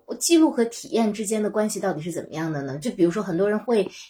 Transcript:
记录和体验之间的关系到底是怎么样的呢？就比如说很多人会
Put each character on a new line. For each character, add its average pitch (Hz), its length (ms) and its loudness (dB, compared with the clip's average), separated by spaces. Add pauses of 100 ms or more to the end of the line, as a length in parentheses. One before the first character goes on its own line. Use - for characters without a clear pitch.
(200)
记 339 180 4
录 320 120 6
和 233 160 0
体 - 240 -10
验 220 220 2
之 208 140 -4
间 214 180 0
的 202 60 0
关 214 200 0
系 202 100 -6
到 190 120 0
底 151 80 -4
是 165 120 -6
怎 156 120 -6
么 - 80 -16
样 160 200 -4
的 143 100 -4
呢？ 135 160 -6
就 185 140 -4
比 180 120 2
如 170 80 4
说 214 100 -2
很 175 160 -4
多 202 120 2
人 214 100 0
会 208 300 0 (200)